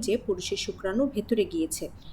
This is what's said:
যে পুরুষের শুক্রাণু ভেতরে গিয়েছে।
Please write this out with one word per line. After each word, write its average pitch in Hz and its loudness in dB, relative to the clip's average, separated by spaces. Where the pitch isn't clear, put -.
যে 208 2
পুরুষের 196 -2
শুক্রাণু 196 0
ভেতরে 220 2
গিয়েছে। 165 0